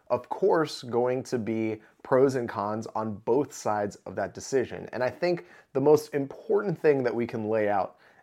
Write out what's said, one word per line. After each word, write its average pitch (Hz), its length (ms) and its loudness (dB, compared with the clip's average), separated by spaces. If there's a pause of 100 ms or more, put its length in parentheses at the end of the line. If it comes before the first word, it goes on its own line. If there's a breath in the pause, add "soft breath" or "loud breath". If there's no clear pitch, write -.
of - 180 -2
course, 175 560 0
going 123 400 0
to 123 160 -4
be 110 420 -4 (220 soft breath)
pros 135 320 4
and 120 140 -4
cons 107 440 -6
on 110 200 -4 (100)
both 135 300 0
sides 104 420 -4 (100)
of 95 120 -12
that 95 160 -4
decision. 95 580 -4
And 117 100 -6
I 123 80 0
think 175 360 -2 (260 loud breath)
the 135 80 -2
most 147 340 4
important 190 640 -2
thing 143 260 4
that 113 120 0
we 120 100 -2
can 110 240 -4
lay 107 200 2
out 98 260 0 (280 soft breath)